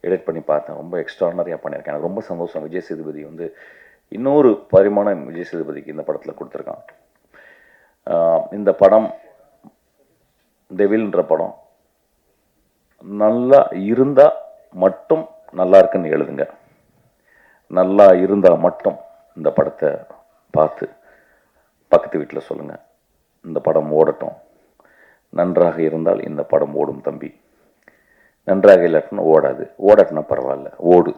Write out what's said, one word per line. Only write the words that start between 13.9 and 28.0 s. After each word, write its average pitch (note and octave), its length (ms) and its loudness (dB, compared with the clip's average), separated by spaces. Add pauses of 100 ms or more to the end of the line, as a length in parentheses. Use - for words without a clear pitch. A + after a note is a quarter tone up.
மட்டும் - 560 -2 (220)
நல்லா F#2 280 4
இருக்குன்னு F#2 300 2
எழுதுங்க. C#2+ 360 -4 (1200)
நல்லா F#2+ 400 4
இருந்தா F#2 480 4
மட்டும் F2+ 420 -2 (400)
இந்த D#2 140 -2
படத்தை - 400 -2 (600)
பார்த்து - 380 -2 (1000)
பக்கத்து - 300 0
வீட்டுல D2+ 200 -10
சொல்லுங்க. - 420 -14 (640)
இந்த D#2 160 -8
படம் D#2 320 -2
ஓடட்டும். D2+ 440 0 (920)
நன்றாக E2+ 540 -2
இருந்தால் D#2+ 400 -2
இந்த D2+ 200 -10
படம் C#2+ 320 -2
ஓடும் C#2+ 260 -6
தம்பி. D2 400 -12 (1040)